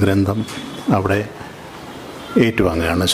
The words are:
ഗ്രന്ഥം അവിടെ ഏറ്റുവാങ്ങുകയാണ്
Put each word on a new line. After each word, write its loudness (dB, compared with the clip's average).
ഗ്രന്ഥം 4
അവിടെ 0
ഏറ്റുവാങ്ങുകയാണ് 2